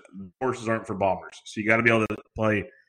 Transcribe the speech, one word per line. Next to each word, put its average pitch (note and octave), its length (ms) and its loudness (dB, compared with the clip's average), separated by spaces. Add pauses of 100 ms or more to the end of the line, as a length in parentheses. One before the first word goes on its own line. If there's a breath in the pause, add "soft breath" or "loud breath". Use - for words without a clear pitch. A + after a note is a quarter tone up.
(400)
Courses A#2+ 300 -2
aren't A2 180 -2
for G#2+ 80 -4
bombers. F#2+ 480 -2
So - 160 -12
you G#2 80 -4
gotta A2+ 160 6
be A#2 60 6
able A2 180 4
to G#2+ 100 -6 (180)
play, G#2+ 340 0 (200 soft breath)